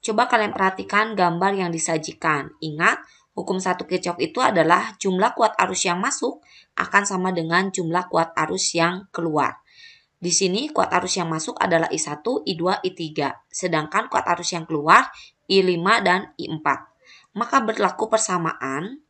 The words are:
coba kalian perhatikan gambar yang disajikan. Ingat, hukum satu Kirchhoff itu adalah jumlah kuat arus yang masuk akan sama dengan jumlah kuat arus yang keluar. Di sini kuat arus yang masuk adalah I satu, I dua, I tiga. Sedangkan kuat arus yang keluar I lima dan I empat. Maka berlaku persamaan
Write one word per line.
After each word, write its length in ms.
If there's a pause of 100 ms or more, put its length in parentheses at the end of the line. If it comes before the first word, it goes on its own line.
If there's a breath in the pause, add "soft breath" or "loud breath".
coba 280
kalian 240
perhatikan 640
gambar 400
yang 160
disajikan. 880
Ingat, 400 (320 loud breath)
hukum 240
satu 320
Kirchhoff 320
itu 240
adalah 560
jumlah 320
kuat 240
arus 320
yang 80
masuk 480 (280 soft breath)
akan 320
sama 280
dengan 360
jumlah 400
kuat 240
arus 440
yang 360
keluar. 480 (560 loud breath)
Di 160
sini 400
kuat 200
arus 240
yang 120
masuk 280
adalah 320
I 80
satu, 480
I 120
dua, 240
I 120
tiga. 560
Sedangkan 600
kuat 160 (120)
arus 160
yang 160
keluar 400 (400 loud breath)
I 160
lima 360
dan 360
I 120
empat. 440 (440 soft breath)
Maka 240
berlaku 480
persamaan 1000